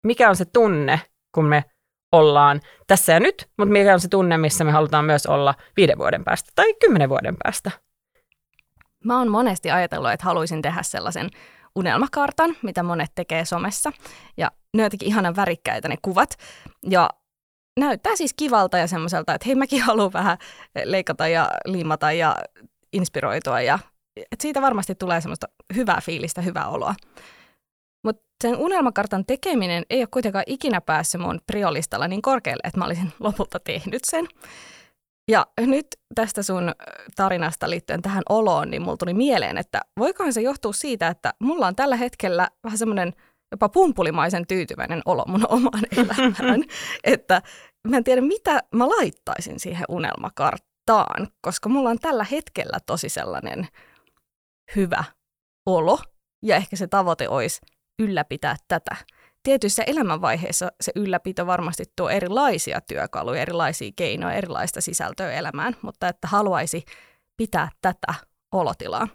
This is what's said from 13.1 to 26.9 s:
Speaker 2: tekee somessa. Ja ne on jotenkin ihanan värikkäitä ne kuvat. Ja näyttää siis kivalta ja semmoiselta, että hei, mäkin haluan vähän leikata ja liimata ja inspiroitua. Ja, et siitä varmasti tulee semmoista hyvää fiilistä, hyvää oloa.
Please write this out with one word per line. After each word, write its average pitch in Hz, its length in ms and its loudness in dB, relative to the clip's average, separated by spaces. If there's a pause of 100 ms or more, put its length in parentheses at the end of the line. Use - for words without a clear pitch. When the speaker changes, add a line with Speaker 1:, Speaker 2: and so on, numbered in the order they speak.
Speaker 2:
tekee 165 300 -4
somessa. 185 460 -4 (460)
Ja - 140 -2 (220)
ne 220 100 2
on - 20 4
jotenkin 202 220 -4
ihanan 190 280 0
värikkäitä 170 520 -2
ne 131 140 -4
kuvat. - 360 0 (520)
Ja 180 200 6 (680)
näyttää 285 360 0
siis 330 180 -4
kivalta 214 440 2
ja 170 100 2
semmoiselta, 165 460 -2
että - 120 -6
hei, 262 100 2
mäkin 269 260 2
haluan 214 320 2
vähän 180 240 0 (460)
leikata 170 440 -2
ja 165 220 2 (160)
liimata 156 460 -2
ja 160 240 2 (580)
inspiroitua. 135 680 -2
Ja, 135 180 2 (520)
et - 100 -10
siitä 277 200 -2
varmasti 214 340 0
tulee 175 260 -2
semmoista 165 260 -8 (280)
hyvää 208 260 0
fiilistä, 165 400 -6
hyvää 170 260 -4
oloa. - 280 -4 (1080)